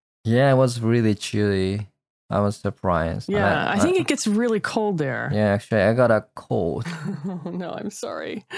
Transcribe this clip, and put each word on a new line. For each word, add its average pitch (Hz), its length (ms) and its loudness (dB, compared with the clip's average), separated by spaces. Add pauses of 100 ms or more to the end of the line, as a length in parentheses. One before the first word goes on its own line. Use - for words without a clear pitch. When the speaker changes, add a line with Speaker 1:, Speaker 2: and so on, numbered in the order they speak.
(240)
Speaker 1:
Yeah, 131 280 4
it 131 40 4
was 123 240 2
really 113 340 4
chilly. 101 760 0 (420)
I 101 100 0
was 101 160 0
surprised. 90 720 -2
Speaker 2:
Yeah, 202 380 2
Speaker 1:
I, - 80 0
Speaker 2:
I 202 60 0
think 359 180 2
Speaker 1:
I - 20 0
Speaker 2:
it - 60 -4
gets - 200 -2
really 220 340 0
cold 208 360 -2
there. 127 380 -4
Speaker 1:
Yeah, 104 180 4
actually, 101 300 0
I 110 100 4
got 120 180 4
a 107 140 2 (120)
cold. 110 500 -2 (300)
Speaker 2:
<laughs> 175 280 -10
No, 175 280 -8
I'm - 180 -10
sorry. - 560 -10 (120)